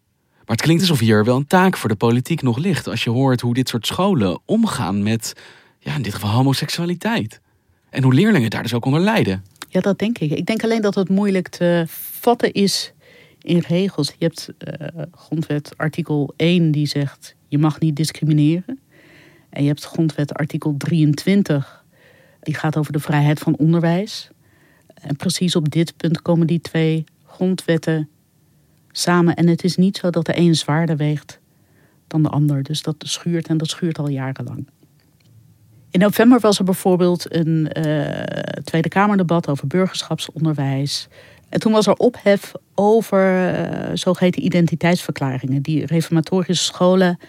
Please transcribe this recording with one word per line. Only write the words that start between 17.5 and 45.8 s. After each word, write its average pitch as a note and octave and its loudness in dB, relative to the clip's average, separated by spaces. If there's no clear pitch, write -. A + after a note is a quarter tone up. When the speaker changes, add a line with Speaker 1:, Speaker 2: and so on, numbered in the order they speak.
Speaker 2:
mag D3+ 0
niet D#3 0
discrimineren." D#3 0
En - -6
je C#3+ 2
hebt D3 -2
grondwet D#3 -2
artikel D#3 -4
drieëntwintig, D#3 0
die D#3 -6
gaat D#3 -2
over D3 -4
de D3+ 0
vrijheid D3 2
van D#3 0
onderwijs. E3+ 0
En C#3+ -8
precies F#3 -2
op D3+ 0
dit D#3+ -2
punt E3 -2
komen E3+ 2
die E3 0
twee D#3+ -2
grondwetten E3 -2
samen. F3 2
En E3 4
het E3+ 2
is F3+ 0
niet F#3+ 2
zo F3+ -2
dat E3 -2
de - -2
een E3+ 6
zwaarder D#3 0
weegt D3+ -4
dan D#3+ 0
de D3 4
ander. C#3+ 0
Dus D3+ -6
dat D#3 -6
schuurt E3 -6
en D#3+ 0
dat D#3 -4
schuurt E3 -4
al D3 -4
jarenlang. C3 -6
In F3+ 0
november A3+ 6
was G#3 2
er G3 0
bijvoorbeeld F3+ 0
een, D#3+ 0
eh, - -4
Tweede D#3+ -2
Kamerdebat F#3 2
over C#3+ -2
burgerschapsonderwijs. D3 -4
En F#3 -2
toen A3+ 2
was G#3+ 4
er G3 4
ophef G3+ 0
over, F#3+ 2
eh, - -6
zogeheten F3+ 0
identiteitsverklaringen D3 0
die D3+ -2